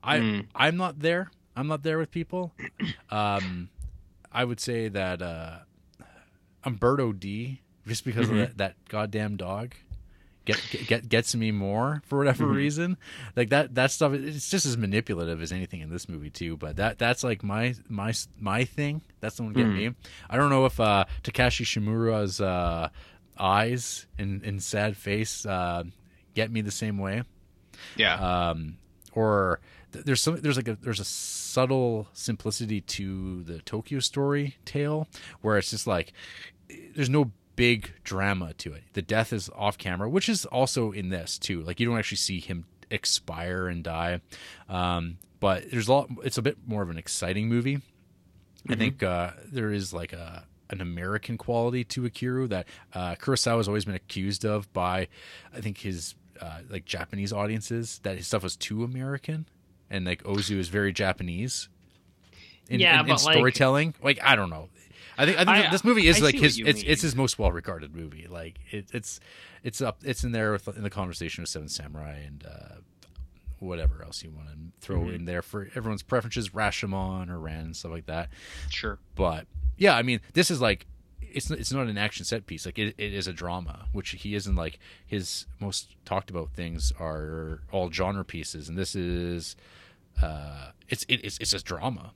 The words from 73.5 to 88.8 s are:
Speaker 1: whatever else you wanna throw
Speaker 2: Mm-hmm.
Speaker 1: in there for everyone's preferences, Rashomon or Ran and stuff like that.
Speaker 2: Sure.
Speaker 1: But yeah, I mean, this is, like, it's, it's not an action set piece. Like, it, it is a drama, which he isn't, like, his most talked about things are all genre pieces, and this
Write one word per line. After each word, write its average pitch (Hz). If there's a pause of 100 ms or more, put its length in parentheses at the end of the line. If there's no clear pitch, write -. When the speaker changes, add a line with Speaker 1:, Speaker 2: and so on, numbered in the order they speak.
Speaker 1:
whatever 87
else -
you 80
wanna 76 (240)
throw 92
Speaker 2:
Mm-hmm. 87
Speaker 1:
in 85
there 87
for 101
everyone's 110
preferences, 117
Rashomon 95
or 87
Ran 80
and 80
stuff 82
like 82
that. 80 (400)
Speaker 2:
Sure. - (160)
Speaker 1:
But 82 (300)
yeah, 190
I 117
mean, 123 (120)
this 175
is, 147
like, 104 (340)
it's, -
it's 127
not 135
an 104
action 104
set 110
piece. 82
Like, 87
it, 107
it 104
is 95
a 92
drama, 87
which 98
he 101
isn't, 98
like, 82 (280)
his - (140)
most - (120)
talked 95
about 82
things 82
are 78 (100)
all 90
genre 92
pieces, 78
and 82
this 92